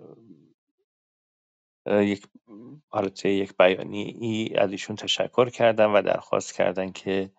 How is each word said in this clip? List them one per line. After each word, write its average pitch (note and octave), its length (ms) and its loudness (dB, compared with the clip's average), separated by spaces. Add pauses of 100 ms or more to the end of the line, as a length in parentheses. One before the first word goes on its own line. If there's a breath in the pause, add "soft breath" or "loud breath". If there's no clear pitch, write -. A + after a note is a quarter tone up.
(1900)
اه، G#2 200 4
یک، G2+ 220 -2 (640)
البته G2 360 -2
یک G2 280 0
بیانیه‌ای G#2 1000 0
از G2+ 140 2
ایشون G2+ 240 -8
تشکر G#2 540 0
کردن A2 360 2
و G#2 160 4
درخواست F#2 520 -2
کردن F#2+ 380 -2
که، F#2+ 480 -4